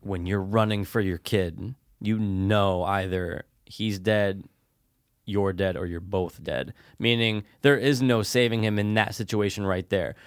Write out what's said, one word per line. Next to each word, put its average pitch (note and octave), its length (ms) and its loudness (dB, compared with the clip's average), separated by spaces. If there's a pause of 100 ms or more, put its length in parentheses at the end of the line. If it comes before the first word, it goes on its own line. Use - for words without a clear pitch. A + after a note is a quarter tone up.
when F2+ 240 -6
you're G2 160 -2
running G#2 420 0
for A2+ 180 -4
your F#2 160 -2
kid, F#2+ 580 -4 (260)
you G#2+ 180 -2
know G2 640 2
either F#2 640 -4 (200)
he's G#2 340 -4
dead, G2+ 440 0 (840)
you're G2 280 0
dead, F#2 240 0
or F2+ 80 -4
you're F2 160 -6
both F#2 420 -4
dead. C2 300 -6 (260)
Meaning A2+ 440 2 (180)
there C#3+ 160 6
is B2+ 240 2
no B2 200 4
saving A2+ 420 2
him G#2+ 140 2
in G#2 180 0
that G#2+ 200 2
situation G#2 500 -2
right F#2 240 -2
there. F2+ 260 0 (120)